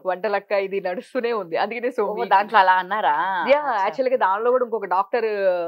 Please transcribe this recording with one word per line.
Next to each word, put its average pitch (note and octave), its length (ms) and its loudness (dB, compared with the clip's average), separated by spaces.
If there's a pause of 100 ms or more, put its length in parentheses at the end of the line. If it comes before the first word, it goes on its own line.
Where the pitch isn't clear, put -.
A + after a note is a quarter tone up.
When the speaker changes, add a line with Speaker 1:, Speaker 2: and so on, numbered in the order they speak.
Speaker 1:
వంటలక్క G3 460 -2
ఇది G3 300 -2
నడుస్తూనే A#3 520 -4
ఉంది. E3+ 240 -4
అందుకనే A3 300 -2
so A#3 140 -4
Speaker 2:
ఓ, G#3 140 -2
Speaker 1:
మీ A3+ 120 -4
Speaker 2:
దాంట్లో G3+ 320 4
అలా F#3 140 6
అన్నారా? F#3 760 0
Speaker 1:
యా, C#4+ 120 4
Speaker 2:
అచ్చా. A#3+ 200 -2
Speaker 1:
యాక్చువల్ A#3+ 300 -2
గా B3+ 60 2
దానిలో G#3+ 340 0
కూడా B3 140 2
ఇంకొక G#3+ 200 -4
డాక్టర్ F#3+ 400 -2 (420)